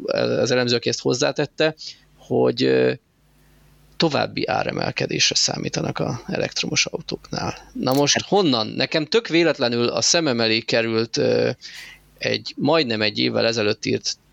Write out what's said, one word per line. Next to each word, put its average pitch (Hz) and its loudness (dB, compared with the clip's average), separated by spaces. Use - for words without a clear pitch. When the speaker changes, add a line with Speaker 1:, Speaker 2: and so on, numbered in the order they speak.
Speaker 1:
az 120 0
elemző, 123 0
aki 117 -4
ezt 120 -2
hozzátette, 143 0
hogy, 127 0
ö, 131 4
további 117 0
áremelkedésre - -2
számítanak - -2
a - -4
elektromos - -2
autóknál. - -8
Na 135 -2
most 143 4
Speaker 2:
Hát 113 -2
Speaker 1:
honnan? 139 2
Nekem 131 -2
tök 233 0
véletlenül 131 2
a - 0
szemem 151 2
elé 110 2
került, 113 0
ö, 117 2
egy 110 -4
majdnem 135 2
egy 107 0
évvel 113 2
ezelőtt 113 0
írt 113 -2